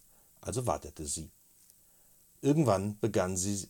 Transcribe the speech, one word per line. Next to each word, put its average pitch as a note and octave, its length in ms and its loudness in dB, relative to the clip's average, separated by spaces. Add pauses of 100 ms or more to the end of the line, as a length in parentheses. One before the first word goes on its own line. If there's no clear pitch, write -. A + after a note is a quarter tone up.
(420)
Also A2+ 260 -4
wartete D2+ 380 -4
sie. D2+ 260 -8 (1080)
Irgendwann G#2 580 4
begann F#2+ 360 0
sie, G2 340 -4